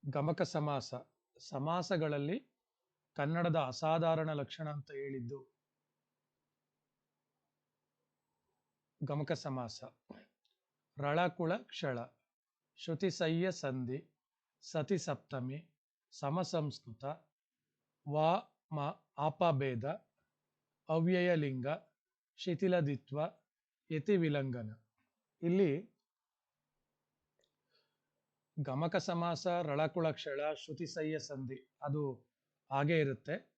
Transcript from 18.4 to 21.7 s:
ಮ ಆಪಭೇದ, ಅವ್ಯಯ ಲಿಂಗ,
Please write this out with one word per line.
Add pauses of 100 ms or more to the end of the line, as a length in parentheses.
ಮ (380)
ಆಪಭೇದ, (800)
ಅವ್ಯಯ
ಲಿಂಗ, (680)